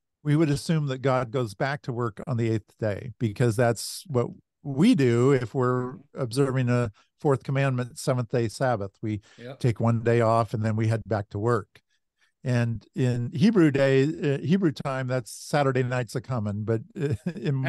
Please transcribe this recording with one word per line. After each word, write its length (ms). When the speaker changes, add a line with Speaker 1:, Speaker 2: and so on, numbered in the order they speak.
Speaker 1:
we 140
would 120
assume 380
that 160
God 300
goes 220
back 280
to 100
work 340
on 100
the 140
eighth 280
day, 400
because 380
that's 500
what 220
we 320
do 380
if 220
we're 400
observing 540
a 240
fourth 220
commandment, 560
seventh 320
day 180
Sabbath. 420
We 200
Speaker 2:
Yep. 220
Speaker 1:
take 200
one 220
day 180
off 320
and 120
then 120
we 120
head 180
back 240
to 80
work. 420
And 500
in 380
Hebrew 380
day, 340
uh, 340
Hebrew 340
time, 340
that's 240
Saturday 520
night's 320
a 80
coming. 420
But, 180
uh, 160
<laughs> 100
in 180